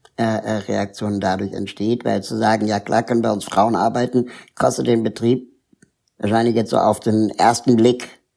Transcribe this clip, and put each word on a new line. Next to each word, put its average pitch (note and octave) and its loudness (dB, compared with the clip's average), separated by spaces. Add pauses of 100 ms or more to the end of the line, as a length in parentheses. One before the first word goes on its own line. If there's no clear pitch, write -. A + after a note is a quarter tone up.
(160)
äh, A#2+ -4
äh, A2 -2
Reaktion G2+ -4
dadurch F#2+ -2
entsteht, G#2 -4
weil G#2+ 0
zu A2+ -8
sagen, A2 2
ja G#2+ -2
klar A#2 0
können A#2 0
bei A2+ 0
uns G2+ -2
Frauen G#2+ 2
arbeiten, A#2+ 0 (240)
kostet B2+ 0
den A2+ 2
Betrieb A#2 -2 (680)
wahrscheinlich A2+ 0
jetzt A2+ 0
so A2 2
auf G#2+ 2
den A2 0
ersten A#2 2
Blick, A2 2 (280)